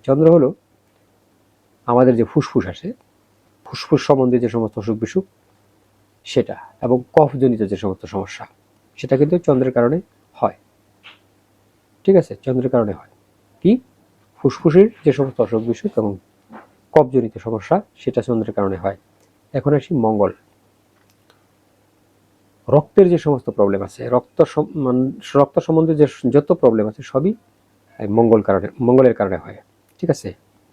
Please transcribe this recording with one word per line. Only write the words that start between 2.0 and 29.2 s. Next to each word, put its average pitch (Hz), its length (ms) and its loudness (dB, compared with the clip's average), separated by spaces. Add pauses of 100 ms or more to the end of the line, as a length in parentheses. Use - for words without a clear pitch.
যে 113 80 2
ফুসফুস - 440 -2
আছে, 196 260 -12 (720)
ফুসফুস - 360 -2
সম্বন্ধে 127 380 2
যে 120 100 -2
সমস্ত 113 300 -6
অসুখ 107 180 -4
বিসুখ, 147 280 -4 (960)
সেটা - 320 -4 (260)
এবং 127 220 0 (100)
কফজনিত 131 480 2
যে 98 140 -4
সমস্ত 95 300 -6
সমস্যা, 92 420 -12 (500)
সেটা 139 200 -2
কিন্তু 151 200 0
চন্দ্রের 131 360 0
কারণে 127 280 0 (320)
হয়, - 220 -4 (1500)
ঠিক 196 120 -4
আছে, 170 200 -4
চন্দ্রের 127 360 -6
কারণে 113 200 -2
হয়। - 180 -16 (520)
কি? 226 180 2 (580)
ফুসফুসের 170 520 2 (160)
যে 151 60 4
সমস্ত 131 300 -2
অসুখ 110 200 -2
বিসুখ 117 360 -6
এবং 101 200 -2 (760)
কফজনিত 127 460 0
সমস্যা, 113 440 -4 (140)
সেটা - 260 -4
চন্দ্রের 110 320 -4
কারণে 98 240 -4
হয়। 98 200 -6 (560)
এখন 143 200 -2
আসি 147 200 -2
মঙ্গল। 110 380 0 (2500)
রক্তের 175 400 4
যে 175 80 2
সমস্ত 143 320 -4
প্রবলেম 101 320 0
আছে, 120 280 -12
রক্ত 123 340 0
সম-, - 320 -4
মান-, 131 360 -2 (240)
রক্ত 143 240 2
সম্বন্ধে 160 360 0
যে 147 100 4 (240)
যত 143 220 2
প্রবলেম 113 360 2
আছে, 110 160 -12
সবই 165 300 -2 (640)
এই 110 80 -8
মঙ্গল 110 340 4
কারণে, 98 260 -2 (140)
মঙ্গলের 123 320 4
কারণে 95 240 -4